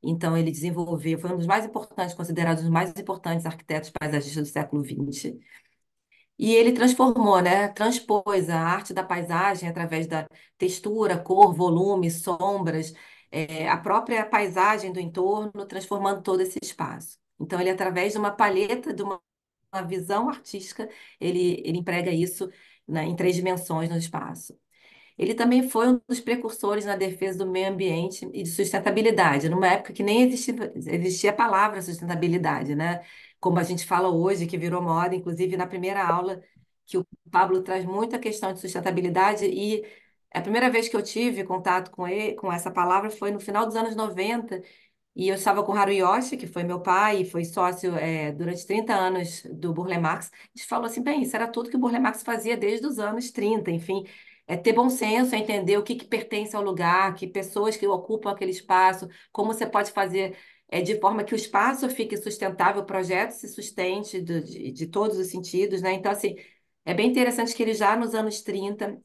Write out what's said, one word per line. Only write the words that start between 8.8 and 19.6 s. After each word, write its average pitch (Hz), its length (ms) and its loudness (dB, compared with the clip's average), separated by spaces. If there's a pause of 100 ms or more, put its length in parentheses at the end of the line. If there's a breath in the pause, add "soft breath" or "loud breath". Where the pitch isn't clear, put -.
da 185 100 -2
paisagem 175 680 0
através 165 380 -4
da 160 200 -4 (320 soft breath)
textura, 202 580 0
cor, 185 380 8
volume, 180 560 2
sombras, 170 840 -2 (380 loud breath)
é, 156 380 -6
a 165 100 2
própria 220 480 0
paisagem 202 680 2
do 180 80 -6
entorno, 196 680 -2
transformando 196 560 -4
todo 185 200 2
esse 185 200 -4
espaço. 165 560 -10 (220)
Então, 175 200 -4
ele, 185 100 2
através 185 420 0
de 214 60 -4
uma 208 120 0
palheta, 208 640 2
de 180 100 -6
uma, 196 180 -6 (520)